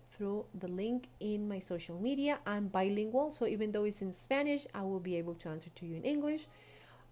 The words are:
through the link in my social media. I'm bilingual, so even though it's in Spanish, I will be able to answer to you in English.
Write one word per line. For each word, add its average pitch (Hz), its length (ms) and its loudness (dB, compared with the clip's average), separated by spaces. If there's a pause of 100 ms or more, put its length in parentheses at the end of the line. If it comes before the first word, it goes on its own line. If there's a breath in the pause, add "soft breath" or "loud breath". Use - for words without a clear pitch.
(100)
through 208 340 -2 (100)
the 180 140 -4
link 220 400 -2 (120)
in 208 280 0
my 202 100 -2
social 170 400 -6
media. 277 480 2
I'm 208 220 0
bilingual, 214 640 4
so 240 140 0
even 214 260 2
though 208 120 2
it's 208 180 0
in 190 100 0
Spanish, 285 640 2
I 202 80 -2
will 190 180 0
be 180 160 0
able 170 200 0
to - 120 -8
answer 160 220 -6
to - 160 -10
you 165 100 -4
in 160 80 -6
English. 294 440 0 (640 loud breath)